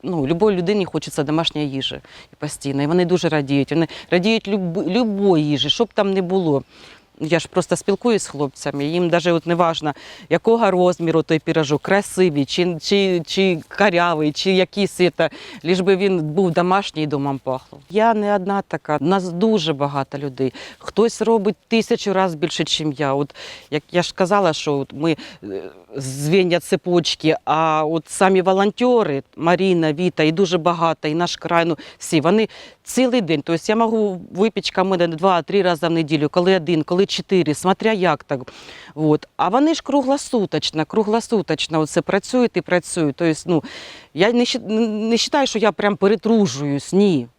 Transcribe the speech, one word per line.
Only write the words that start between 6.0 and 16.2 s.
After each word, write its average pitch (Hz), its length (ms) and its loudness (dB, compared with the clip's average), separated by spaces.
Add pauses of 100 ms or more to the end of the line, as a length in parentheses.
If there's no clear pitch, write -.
не 190 100 0
було. 170 400 0 (580)
Я 156 180 0
ж - 100 -6
просто 175 280 -2
спілкуюсь 208 460 0
з - 40 -10
хлопцями, 143 580 -6
їм 170 240 0
даже 170 240 2
от 170 140 0
не 170 80 0
важно, 165 400 0 (360)
якого 220 400 2
розміру 170 520 2
той 160 160 0
пірожок, 151 440 0
красивий, 185 640 0
чи, 175 360 -2
чи, 190 460 0
чи 190 320 0 (100)
карявий, 170 640 2
чи 190 200 -2
якийсь 185 380 0
це, 170 400 0 (340)
лиш 180 160 2
би 190 160 2
він 190 240 0